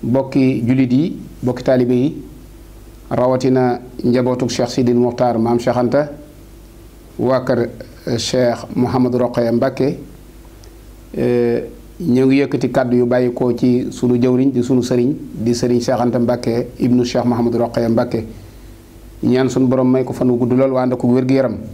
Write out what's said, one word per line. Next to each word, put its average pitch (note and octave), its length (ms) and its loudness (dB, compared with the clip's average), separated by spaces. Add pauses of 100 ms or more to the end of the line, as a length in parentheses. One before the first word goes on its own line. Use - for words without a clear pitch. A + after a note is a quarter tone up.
Bokki C3 580 0
jullit B2+ 320 2
yi, D3+ 240 0 (240)
bokki B2 220 -4
taalibe B2+ 320 2
yi, C3 140 2 (1000)
rawatina B2+ 720 2 (240)
njabootug B2 460 0
Cheikh B2 200 -2
Sidil B2 260 0
Muxtaar, A#2+ 440 0
Maam A#2+ 180 2
Cheikh A#2+ 200 0
Anta, C3 320 0 (1080)
waa B2 240 2
kër, B2+ 280 -2 (360)
eh, A#2+ 120 -2
Cheikh A#2+ 580 -2
Mouhamadou B2 440 0
Rokhaya A#2+ 320 0
Mbacké, C3 460 0 (1200)
eh, A#2+ 460 0 (380)
ñoo C3 260 2
ngi C#3 140 4
yëkkati C3+ 300 -2
kàddu B2 260 0
yu B2 80 4
bàyyi B2 280 0
ko B2 220 0
ci B2+ 360 0
sunu B2 260 0
jëwriñ B2+ 340 2
di B2 100 0
sunu B2+ 200 2
sëriñ B2 320 0 (200)
di A2+ 200 -2
sëriñ A#2+ 280 2
Cheikh A#2+ 180 -2
Anta A#2+ 200 0
Mbacké A#2+ 480 -2 (120)
ibnu B2 260 2
Cheikh B2 200 -2
Mouhamadou A#2+ 340 0
Rokhaya A#2 300 0
Mbacké. A#2 360 0 (960)
Ñaan B2+ 260 2
sunu C3 180 0
borom B2+ 220 2
may B2+ 140 2
ko B2 100 -6
fan B2+ 160 0
wu A#2+ 80 2
gudd B2 160 0
lool C3+ 200 2
waa B2+ 100 0
ànd B2+ 100 0
ak B2+ 100 -4
wér-gu-yaram. B2+ 540 2 (160)